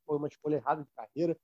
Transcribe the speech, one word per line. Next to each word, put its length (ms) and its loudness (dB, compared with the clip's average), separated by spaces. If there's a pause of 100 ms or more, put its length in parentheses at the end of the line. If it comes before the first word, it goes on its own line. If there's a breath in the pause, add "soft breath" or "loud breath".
foi 100 2
uma 120 -2
escolha 280 0
errada 280 0
de 80 -16
carreira, 520 -2